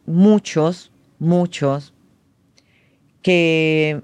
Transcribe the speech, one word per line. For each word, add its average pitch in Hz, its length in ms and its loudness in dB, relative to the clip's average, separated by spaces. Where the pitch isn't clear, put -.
muchos, 180 840 0
muchos, 156 760 -4
que, 160 840 0